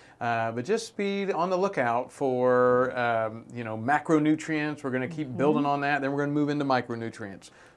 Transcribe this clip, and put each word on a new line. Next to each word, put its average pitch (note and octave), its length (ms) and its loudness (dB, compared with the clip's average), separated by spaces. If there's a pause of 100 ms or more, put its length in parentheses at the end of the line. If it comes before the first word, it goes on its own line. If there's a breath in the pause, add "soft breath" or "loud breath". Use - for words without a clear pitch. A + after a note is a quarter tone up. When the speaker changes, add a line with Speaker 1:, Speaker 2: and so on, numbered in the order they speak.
(200 loud breath)
Speaker 1:
Uh, A2+ 320 -2
but A#2+ 120 -4
just A3+ 320 -4
be G3 360 -2
on E3+ 160 -2
the F#3 80 0
lookout B2+ 560 0
for, B2 840 4
um, A2+ 460 0 (100)
you A#2+ 100 -8
know, A2 140 -6
macronutrients. D3+ 1080 0
We're C3+ 60 -4
gonna B2+ 180 -2
keep D#3 200 -8
Speaker 2:
Mm-hmm. B2+ 100 -10
Speaker 1:
building D3 280 4
on C#3+ 160 0
that. C#3+ 180 0
Then C#3 120 -2
we're C#3+ 100 -2
gonna C#3+ 100 -2
move D3 160 2
into D3 160 -2
micronutrients. A2+ 840 -4 (260 loud breath)